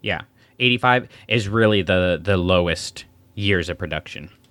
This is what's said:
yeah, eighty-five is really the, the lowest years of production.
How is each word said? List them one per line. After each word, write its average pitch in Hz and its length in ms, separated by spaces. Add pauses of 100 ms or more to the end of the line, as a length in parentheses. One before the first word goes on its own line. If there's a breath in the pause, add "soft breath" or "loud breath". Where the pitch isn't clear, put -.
yeah, 90 220 (360 soft breath)
eighty-five 123 500 (200 loud breath)
is 107 200
really 107 340
the, 90 400
the 98 140
lowest 87 680 (300)
years 98 340
of 85 80
production. 78 540 (200)